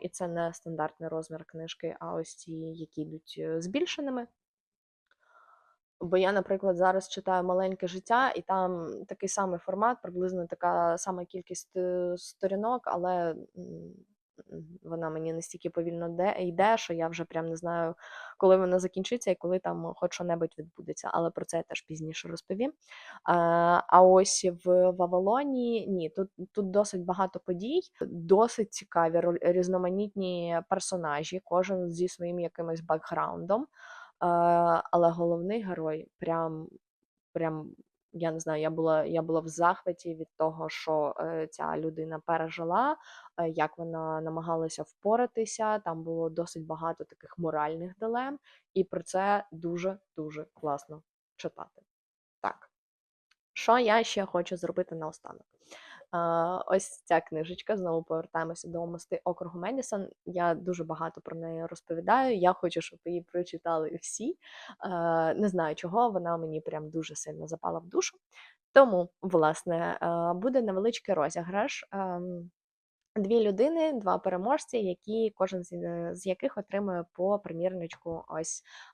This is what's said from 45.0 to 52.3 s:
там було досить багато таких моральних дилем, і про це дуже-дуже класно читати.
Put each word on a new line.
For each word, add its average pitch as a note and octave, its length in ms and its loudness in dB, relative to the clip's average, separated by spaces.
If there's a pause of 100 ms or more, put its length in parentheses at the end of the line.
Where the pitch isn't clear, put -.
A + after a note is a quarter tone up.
там E3 240 -6
було E3 280 -2
досить E3 360 -6
багато E3 380 -4
таких - 340 -20
моральних E3 600 -4
дилем, B3+ 400 -4 (360)
і F#3+ 100 4
про F3+ 180 -4
це G3+ 500 0
дуже-дуже E3+ 1000 -6
класно D3+ 480 -6 (340)
читати. - 460 -12 (580)